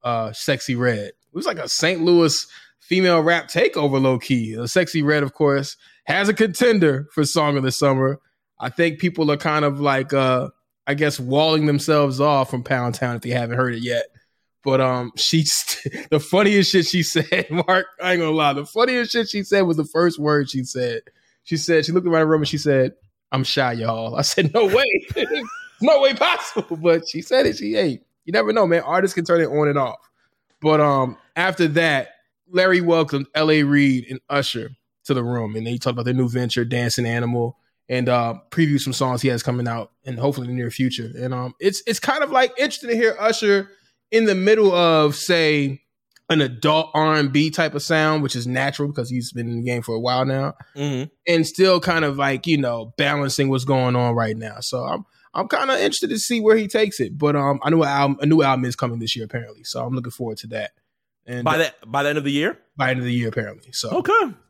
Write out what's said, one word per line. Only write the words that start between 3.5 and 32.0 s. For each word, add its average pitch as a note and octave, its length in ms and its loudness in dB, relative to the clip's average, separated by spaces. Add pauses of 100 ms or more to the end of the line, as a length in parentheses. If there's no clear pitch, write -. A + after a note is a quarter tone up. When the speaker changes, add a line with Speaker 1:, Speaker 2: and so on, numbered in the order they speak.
Speaker 1:
low C3 180 2
key. A2+ 380 -2
Uh, A#2 100 -6
Sexy D#3+ 360 0
Red, D3 200 2
of C3+ 100 -6
course, C#3 440 0 (260)
has F#3+ 240 0
a G#3+ 60 2
contender F#3 800 2
for D3+ 100 0
Song D3 320 0
of C3+ 80 0
the C3 80 0
Summer. C3+ 480 2 (400)
I A#2 100 -6
think E3 300 -2
people E3 320 0
are D3 60 0
kind D3+ 260 0
of C#3 160 0
like, C3+ 340 0
uh, C3 360 2 (380)
I C#3+ 80 0
guess, D3 240 -2
walling D3+ 480 2
themselves C#3+ 520 2
off C#3 300 2
from B2 140 -6
Pound B2 320 -2
Town B2 200 -4
if A2+ 60 -8
they B2 80 -10
haven't A#2+ 280 -2
heard B2+ 180 0
it A#2 80 -8
yet. A#2+ 220 -2 (580)
But, C3+ 180 2
um, B2+ 340 -2
she - 280 0
st-, - 640 -6
<laughs> - 40 -2
the D#3 80 4
funniest G3+ 520 2
shit F3+ 160 2
she F3+ 160 0
said, F3 440 -2
<laughs> - 40 -8
Mark, F3+ 340 0 (160)
I F3+ 120 0
ain't F3 80 0
gonna D#3 100 0
lie, D3+ 220 2
the C#3+ 120 -6
funniest A#3+ 460 0
shit A#3 180 0
she G3+ 140 -4
said G3 180 2
was E3+ 160 2
the D3+ 80 0
first E3 340 0
word D3 300 0
she C3 140 -4
said. A#2+ 380 -4 (420)
She E3 140 -4
said, D#3 280 2
she D#3+ 60 -4
looked F3+ 160 0
around E3 140 4
the D#3 60 4
room D#3 140 2
and D3 60 -2
she D#3 120 -4
said, C3+ 340 2 (380)
"I'm C3 120 0
shy, B2+ 300 0
y'all." A2+ 420 -4
I C3 80 -2
said, D#3+ 300 0
"No A3+ 120 4
way." A3 200 4 (300)
<laughs> C4 100 -2 (580)
No D4 160 6
way C#4 140 4
possible. A#3+ 640 -2
But E3 320 2
she D3 140 -8
said C4 240 2
it. G#2+ 100 -4
She, G#2 160 -6
hey, E3+ 280 0 (240)
you D#3+ 80 -10
never G#3+ 200 2
know, G#3+ 140 2
man. E3 160 2
Artists F#3 320 0
can E3+ 100 -2
turn E3+ 160 2
it D#3 60 0
on D3 200 0
and C#3+ 120 0
off. B2+ 180 -4 (640)
But, D#3 180 4
um, C3+ 380 2 (180)
after F3+ 340 0
that, D3+ 400 0 (380)